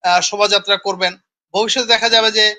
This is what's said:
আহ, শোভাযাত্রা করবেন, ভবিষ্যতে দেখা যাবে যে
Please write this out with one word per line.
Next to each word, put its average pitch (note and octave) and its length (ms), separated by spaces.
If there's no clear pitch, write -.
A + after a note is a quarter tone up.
আহ, F3+ 180
শোভাযাত্রা G3+ 560
করবেন, F#3 400
ভবিষ্যতে A3 340
দেখা A3+ 220
যাবে A3 220
যে G#3+ 280